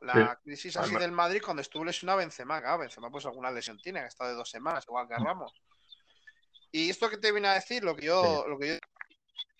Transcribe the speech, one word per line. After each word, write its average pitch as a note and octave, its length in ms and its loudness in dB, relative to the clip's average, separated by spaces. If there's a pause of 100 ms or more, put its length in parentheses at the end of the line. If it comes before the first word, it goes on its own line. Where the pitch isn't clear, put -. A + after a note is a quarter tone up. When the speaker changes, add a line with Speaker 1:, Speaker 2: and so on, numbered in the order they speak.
Speaker 1:
la B2 140 0
Speaker 2:
Sí. - 300 6
Speaker 1:
crisis D3 340 -8
así - 80 2
Speaker 2:
Además - 160 2
Speaker 1:
del F3 100 0
Madrid F3 320 2
cuando D#3+ 160 -2
estuvo D#3 240 -6
lesionado F3 340 0
Benzema. D#3 420 -2
Claro, C#3 180 2
Benzema A#2+ 320 -8
pues C#3 160 -8
alguna B2+ 240 -4
lesión A#2 280 -6
tiene, F3+ 220 -8
ha B2+ 60 -8
estado B2 240 -6
de B2 60 -4
dos A#2+ 120 -8
semanas, C3+ 400 -4
igual A#2+ 200 -4
que A#2 100 -4
Speaker 2:
Mm. A#2+ 60 0
Speaker 1:
Ramos. D#3+ 280 -4 (1200)
Y D#3+ 160 2
esto G#3+ 220 0
que G#3+ 80 -8
te G#3+ 140 2
viene G#3 160 2
a G3 60 8
decir, A3 300 -2
lo E3 120 2
que C#3+ 100 -6
yo, F3+ 160 6 (220)
Speaker 2:
Sí. - 60 -2
Speaker 1:
lo C#3+ 80 -4
que C#3+ 100 -2
yo... D#3 100 -2 (800)